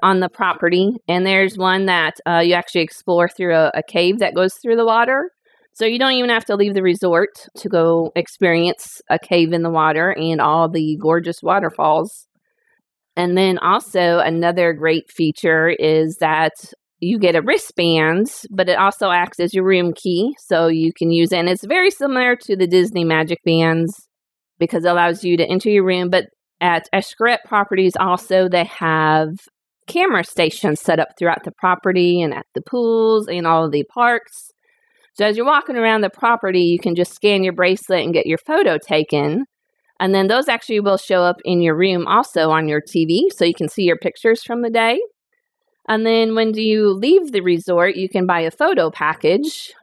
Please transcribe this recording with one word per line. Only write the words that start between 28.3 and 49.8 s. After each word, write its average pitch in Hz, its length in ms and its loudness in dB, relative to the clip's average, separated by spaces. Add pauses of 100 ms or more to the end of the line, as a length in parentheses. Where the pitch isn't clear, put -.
they 185 180 0
have 156 680 0 (560)
camera 339 360 0
stations 160 560 -2
set 165 200 0
up 156 180 -2
throughout 170 260 -2
the 175 140 -12
property 180 640 0
and 151 140 -4
at 151 180 -12
the 170 80 -6
pools 226 680 0
and 170 200 -4
all 165 180 2
of 151 60 -4
the 147 200 -2
parks. - 600 -2 (640)
So 202 100 0
as 214 100 0
you're 233 100 -4
walking 220 320 0
around 226 240 2
the 190 100 -2
property, 214 500 0
you 175 180 2
can 175 160 -2
just 175 200 -2
scan 202 280 0
your 185 100 -2
bracelet 180 500 0
and 165 100 -4
get 156 140 0
your 160 100 0
photo 302 400 0
taken. 156 680 -2 (540)
And 190 140 0
then 190 140 2
those 247 200 0
actually 226 340 -2
will 196 160 2
show 185 260 0
up 175 200 0
in 175 180 0
your 165 140 2
room 180 320 0
also 175 440 0
on 156 160 0
your 151 140 -2
T 165 240 -2
V, 220 300 0
so - 80 -2
you 170 120 2
can 156 140 -6
see - 140 -4
your 175 140 0
pictures - 460 -2
from 240 180 -6
the 233 80 -4
day. 226 300 0 (880)
And 220 160 0
then 226 300 2
when 220 180 0
you 214 400 2
leave 294 380 2
the 208 100 -2
resort, 175 540 0
you 185 120 -4
can 185 180 -2
buy 175 160 0
a 165 100 -2
photo 294 380 0
package 180 920 -2